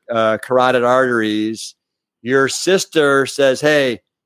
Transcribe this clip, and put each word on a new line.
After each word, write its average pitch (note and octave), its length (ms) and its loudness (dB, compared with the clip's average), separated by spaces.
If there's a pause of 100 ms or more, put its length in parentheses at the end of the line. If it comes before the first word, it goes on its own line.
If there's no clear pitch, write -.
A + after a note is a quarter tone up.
uh, A2+ 320 0
carotid B2+ 440 0
arteries. A2 880 -2 (460)
Your C3 280 0
sister C#3+ 800 0
says, C3 340 0
"Hey, C#3+ 420 0 (240)